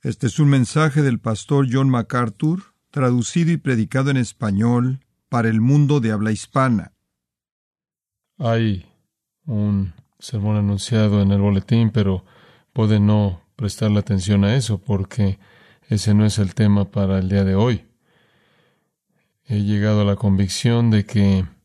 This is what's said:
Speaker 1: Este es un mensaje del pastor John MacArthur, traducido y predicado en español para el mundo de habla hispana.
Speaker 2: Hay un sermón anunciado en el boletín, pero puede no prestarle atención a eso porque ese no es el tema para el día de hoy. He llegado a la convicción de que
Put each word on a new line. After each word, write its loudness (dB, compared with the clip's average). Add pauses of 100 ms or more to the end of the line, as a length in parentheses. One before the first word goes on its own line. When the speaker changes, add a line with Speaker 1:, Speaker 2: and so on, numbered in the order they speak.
Speaker 1:
Este -4
es -4
un 4
mensaje 0
del 0
pastor -2
John 0
MacArthur, -4 (180)
traducido 0
y 0
predicado -2
en 0
español -2 (260)
para -2
el 0
mundo 2
de -2
habla -2
hispana. -2 (1400)
Speaker 2:
Hay -2 (600)
un -2 (240)
sermón -4
anunciado 0
en 4
el 2
boletín, 2
pero -2 (480)
puede 2
no 0 (160)
prestarle -2
atención 0
a 2
eso -2
porque -4 (500)
ese 0
no 4
es 0
el -2
tema 2
para -2
el -2
día 0
de 0
hoy. 0 (1600)
He -4
llegado 0
a 2
la 0
convicción 0
de 2
que 2 (200)